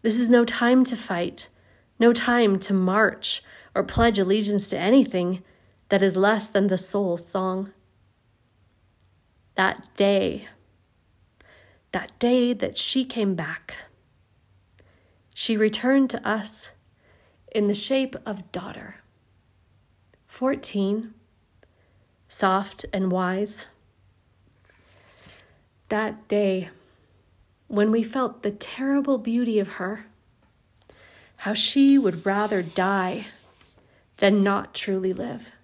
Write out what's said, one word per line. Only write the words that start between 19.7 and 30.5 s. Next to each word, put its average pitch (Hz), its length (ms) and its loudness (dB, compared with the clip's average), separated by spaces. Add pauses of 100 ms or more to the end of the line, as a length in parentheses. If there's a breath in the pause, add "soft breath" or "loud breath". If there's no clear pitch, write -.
fourteen, 226 880 -4 (1120)
soft 196 640 -2
and 185 200 -2
wise. 185 540 -4 (2250 soft breath)
That 220 380 -4
day 196 420 0 (1000 soft breath)
when 214 240 2
we 226 120 2
felt 247 400 -4
the 208 80 -2
terrible 277 680 -2
beauty 226 420 0
of 202 140 -4
her, 202 340 -10 (1300 soft breath)